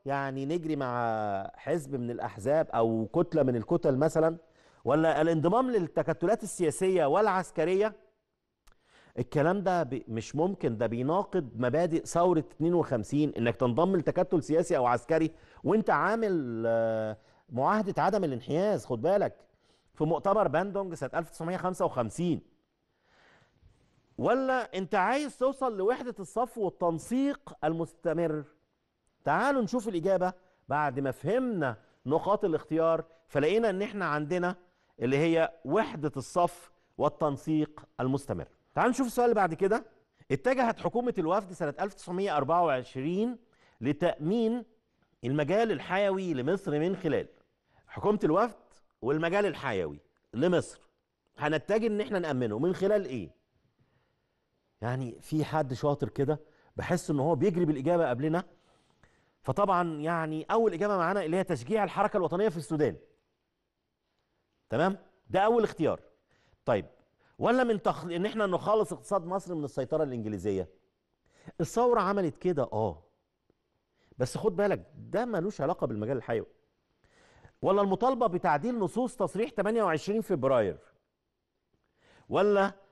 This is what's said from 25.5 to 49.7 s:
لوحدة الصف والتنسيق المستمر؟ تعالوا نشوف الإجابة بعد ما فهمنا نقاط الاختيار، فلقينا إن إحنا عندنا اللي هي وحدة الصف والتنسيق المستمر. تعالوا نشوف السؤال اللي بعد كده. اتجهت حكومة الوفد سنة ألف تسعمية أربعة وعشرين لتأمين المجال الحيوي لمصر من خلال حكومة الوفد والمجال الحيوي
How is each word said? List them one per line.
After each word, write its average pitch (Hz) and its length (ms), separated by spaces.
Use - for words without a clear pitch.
لوحدة 240 420
الصف 226 380
والتنسيق 190 960
المستمر؟ 160 800
تعالوا 240 380
نشوف 220 260
الإجابة 185 460
بعد 139 300
ما 139 120
فهمنا 180 640
نقاط 175 400
الاختيار، 160 600
فلقينا 190 420
إن 190 120
إحنا 202 240
عندنا 165 500
اللي 131 180
هي 160 360
وحدة 165 520
الصف - 540
والتنسيق 147 880
المستمر. 127 480
تعالوا 208 180
نشوف 254 160
السؤال 240 180
اللي 240 100
بعد 185 180
كده. 202 320
اتجهت 233 480
حكومة 240 380
الوفد 185 360
سنة 151 260
ألف 202 140
تسعمية 180 440
أربعة 156 260
وعشرين 165 760
لتأمين 175 800
المجال 151 480
الحيوي 190 640
لمصر 147 460
من 180 160
خلال 123 320
حكومة 107 360
الوفد 196 320
والمجال 165 440
الحيوي 95 540